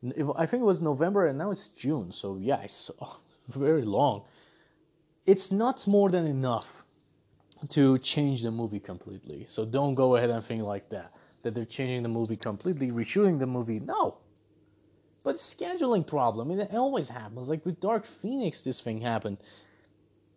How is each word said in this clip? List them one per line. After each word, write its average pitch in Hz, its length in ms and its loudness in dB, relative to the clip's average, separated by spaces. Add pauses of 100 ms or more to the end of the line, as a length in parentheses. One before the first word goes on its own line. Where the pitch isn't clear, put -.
N-, 123 140 -6
if, 151 180 0
I 165 100 0
think 247 180 0
it 226 40 4
was 180 140 4
November, 170 460 2
and 139 120 0
now 196 140 -2
it's - 160 -8
June, 123 420 -4
so 98 260 -8
yeah, 104 260 -2
it's - 280 -12 (300)
<laughs> - 280 -20
very 139 340 2
long. 107 420 2 (1000)
It's 190 280 4
not 233 340 0
more 202 240 6
than 175 160 2
enough 131 580 -2 (840)
to 135 280 6
change 139 440 0
the 113 80 -2
movie 113 300 -4
completely. 90 680 -14
So 110 160 -4
don't 135 300 0
go 127 220 6
ahead 120 140 4
and 113 140 -2
think 113 180 -4
like 101 280 -6
that, 90 220 -10 (300)
that 110 120 -4
they're 117 100 -4
changing 127 380 -4
the 117 60 -2
movie 113 280 -2
completely, 131 540 -2
reshooting 156 480 2
the 131 80 0
movie. 117 340 -2
No. - 380 -2 (1080)
But 277 100 0
it's - 200 -10
scheduling 269 520 0
problem. 120 460 0
It 196 200 -4
always 240 360 0
happens. 120 400 -10
Like, 156 180 -2
with 175 140 -4
Dark 214 260 0
Phoenix, 226 560 -6
this - 180 -4
thing 110 200 -6
happened. 110 380 -2 (1000)